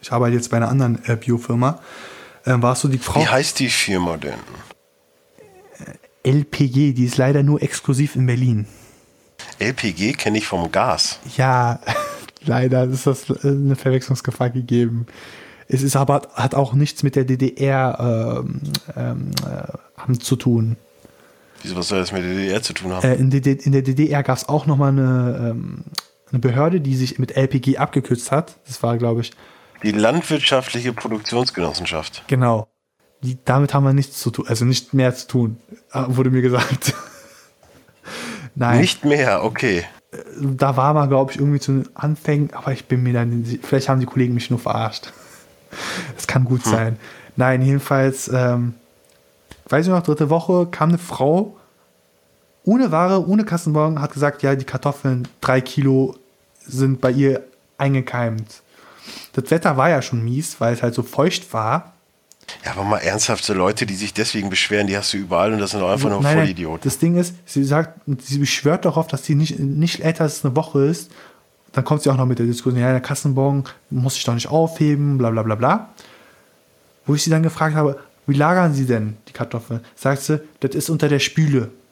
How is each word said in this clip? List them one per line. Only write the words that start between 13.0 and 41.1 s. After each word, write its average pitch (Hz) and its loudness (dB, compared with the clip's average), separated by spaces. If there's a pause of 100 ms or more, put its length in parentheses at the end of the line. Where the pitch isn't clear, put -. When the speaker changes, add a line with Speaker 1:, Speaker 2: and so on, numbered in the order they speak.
Speaker 1:
das, 135 -2
äh, - -2
eine 139 2
Verwechslungsgefahr 127 -2
gegeben. 120 0 (640)
Es 131 2
ist 135 0
aber, 139 2 (100)
hat 123 -2
auch 131 2
nichts 143 0
mit 139 0
der 135 2
D 127 0
D 127 0
R, 127 0
ähm, 135 -6 (360)
ähm, 123 -6 (140)
äh, - -12
Hand 123 -2
zu - 0
tun. 117 2 (840)
Speaker 2:
Wieso, 92 -8
was 90 -4
soll 101 0
das 90 -2
mit 95 -4
der 90 -4
D 98 -2
D - -2
R 101 -2
zu - -8
tun 92 -6
haben? 92 -2
Speaker 1:
Äh, 127 2
in 131 2
D-, 139 2
in 135 -2
der 139 4
D 131 -2
D 147 2
R 143 0
gab's - -4
auch 143 0
noch 147 2
mal 139 4
eine, 127 0
ähm, 90 -10 (440)
eine 127 -2
Behörde, 143 2
die 135 0
sich 127 -4
mit - -2
L 135 2
P 135 2
G 135 0
abgekürzt 131 -2
hat. 156 -2 (100)
Das - -10
war, 117 0
glaub 117 0
ich 113 -6 (500)
Speaker 2:
Die 104 0
Landwirtschaftliche 127 2
Produktionsgenossenschaft. 107 -4
Speaker 1:
Genau. 120 2 (560)
Die, 127 -6
damit 139 4
haben 139 4
wir 135 4
nichts 139 0
zu 120 -4
tun, - -6
also 117 0
nicht 123 -2
mehr 127 2
zu - -14
tun, 117 0 (360)
äh, 131 -4
wurde 127 2
mir 127 2
gesagt. 123 0
<laughs> - -18
Nein. 120 2
Speaker 2:
Nicht - 0
mehr, 135 2
okay. 104 0 (260)
Speaker 1:
Äh, - -16 (240)
da 135 0
war 139 4
man, 147 4